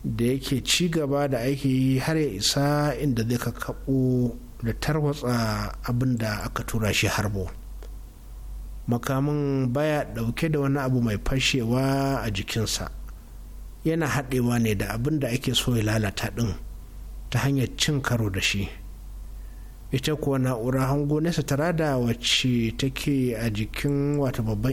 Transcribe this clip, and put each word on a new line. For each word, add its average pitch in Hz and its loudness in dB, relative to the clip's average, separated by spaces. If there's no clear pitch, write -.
da 117 -2
yake 131 0
ci - 2
gaba 143 2
da 131 0
aiki 131 2
har 160 0
ya 151 2
isa 143 2
inda 117 0
zai 120 0
kakkaɓo 127 0
da 113 -2
tarwatsa 123 0
abin 123 2
da 104 -2
aka - -4
tura 107 0
shi 104 2
harbo. 101 0
Makamin 135 0
baya 147 0
ɗauke 117 0
da 151 2
wani 139 2
abu 127 2
mai 107 2
fashewa 135 2
a 110 -2
jikinsa. 101 -2
Yana 160 2
haɗewa 123 2
ne 107 4
da 101 -2
abin 143 0
da 131 0
ake 120 0
so 123 2
ya 113 2
lalata 107 0
ɗin 113 0
ta 127 0
hanyar 135 2
cin 143 2
karo 113 2
da 95 -2
shi. - 0
Ita 143 0
kuwa 143 2
na'urar 127 2
hango 147 2
nesa 165 2
ta - 0
rada, 156 2
wacce 117 2
take 131 0
a 117 0
jikin, 143 0
wato, 135 0
babban 110 0